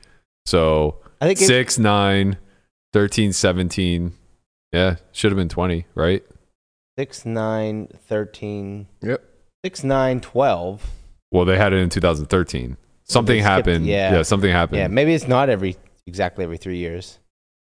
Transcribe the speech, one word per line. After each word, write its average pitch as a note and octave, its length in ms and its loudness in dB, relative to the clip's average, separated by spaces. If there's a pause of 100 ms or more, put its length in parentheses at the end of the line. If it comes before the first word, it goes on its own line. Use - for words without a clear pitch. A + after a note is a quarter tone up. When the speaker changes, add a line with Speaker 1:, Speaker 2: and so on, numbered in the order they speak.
(460)
Speaker 1:
So D#2 500 2 (240)
Speaker 2:
I D3 60 0
think F#3 140 2
it F#3+ 60 6
Speaker 1:
six, B2+ 320 2
nine, G2 580 2 (560)
thirteen, G2+ 400 2
seventeen. F2+ 800 0 (600)
Yeah, F2+ 240 2 (160)
should G#2 200 0
have G2 60 0
been F2+ 100 0
twenty, F2 460 -2
right? F2 280 0 (760)
Speaker 2:
Six, - 260 -10
nine, A2 640 -4 (200)
thirteen. G#2 800 -8 (120)
Speaker 3:
Yep. G2+ 240 -6 (400)
Speaker 2:
Six, F#3 200 -10
nine, C3 360 0
twelve. G#2 640 -2 (480)
Speaker 1:
Well, F2+ 120 4
they F#2 120 4
had G2 160 2
it F#2+ 60 4
in F2+ 100 2
two F2 120 -4
thousand D#2+ 260 0
thirteen. D2 500 -2 (280)
Something A#2+ 320 2
Speaker 2:
They G#2+ 60 2
skipped, G#2 60 2
Speaker 1:
happened. F2 380 2
Speaker 2:
yeah. G2 280 0
Speaker 1:
Yeah, E2 80 4
something G2 280 0
happened. F2 280 0
Speaker 2:
Yeah, F#2+ 100 0
maybe C#3+ 260 2
it's D3 140 -4
not C3 220 2
every, F#2+ 260 -2 (300)
exactly F2+ 380 -6
every E2 140 -8
three F2+ 200 -8
years. F2 400 -10 (500)